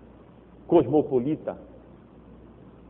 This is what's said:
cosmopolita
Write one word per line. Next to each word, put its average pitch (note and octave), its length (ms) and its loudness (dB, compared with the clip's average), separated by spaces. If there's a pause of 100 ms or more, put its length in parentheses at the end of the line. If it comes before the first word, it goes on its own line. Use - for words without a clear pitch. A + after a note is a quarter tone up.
(680)
cosmopolita C#3+ 880 0 (1300)